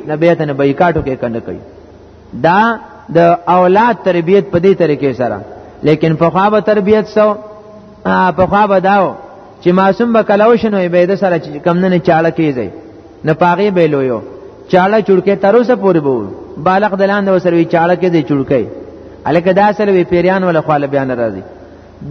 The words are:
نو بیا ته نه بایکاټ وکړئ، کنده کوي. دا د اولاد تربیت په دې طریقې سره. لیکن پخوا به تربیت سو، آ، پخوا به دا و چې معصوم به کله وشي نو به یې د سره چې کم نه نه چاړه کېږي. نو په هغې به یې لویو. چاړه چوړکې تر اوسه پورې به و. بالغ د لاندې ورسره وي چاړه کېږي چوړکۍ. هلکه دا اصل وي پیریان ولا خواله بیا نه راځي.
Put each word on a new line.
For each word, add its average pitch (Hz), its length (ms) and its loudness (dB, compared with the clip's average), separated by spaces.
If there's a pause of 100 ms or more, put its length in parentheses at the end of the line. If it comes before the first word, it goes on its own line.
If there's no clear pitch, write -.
نو 151 100 -4
بیا 165 160 4
ته 165 120 -2
نه 147 80 -4
بایکاټ 139 440 0
وکړئ، 135 240 -4
کنده 117 180 -4
کوي. 92 200 -12 (840)
دا 214 340 2 (380)
د 170 300 4
اولاد 185 500 2 (100)
تربیت 180 460 0
په 175 80 0
دې 185 220 2
طریقې 139 360 -2
سره. 113 240 -4 (420)
لیکن 156 320 2
پخوا 170 340 0
به 214 100 2
تربیت 208 480 0
سو، 214 260 2 (720)
آ، 185 280 0
پخوا 185 360 2
به 196 120 2
دا 190 260 2
و 127 80 -4 (500)
چې - 40 2
معصوم 196 460 2
به 220 100 4
کله 208 240 2
وشي 226 220 2
نو 202 80 -2 (120)
به 175 160 2
یې 175 40 -2
د 196 60 0
سره 180 240 0
چې 147 260 -12
کم 175 120 0
نه 185 120 0
نه 180 100 2
چاړه 165 380 0
کېږي. 135 320 -2 (560)
نو 156 80 2
په 160 120 0
هغې 180 300 0
به 175 100 2
یې 151 40 2
لویو. 131 320 -2 (500)
چاړه 185 360 2
چوړکې 190 340 2
تر 196 140 2
اوسه 240 200 2
پورې 190 300 2
به 139 40 -2
و. 113 180 -2 (300)
بالغ 185 380 0
د 190 60 -2
لاندې 196 280 0
ورسره 180 260 2
وي 170 100 2
چاړه 170 360 0
کېږي 170 280 2
چوړکۍ. 135 340 0 (640)
هلکه 170 240 0
دا 196 160 2
اصل 208 220 -2
وي 185 140 2
پیریان 180 400 0
ولا 170 180 0
خواله 143 260 -2
بیا 135 160 -2
نه 131 120 -4
راځي. 107 280 -6 (680)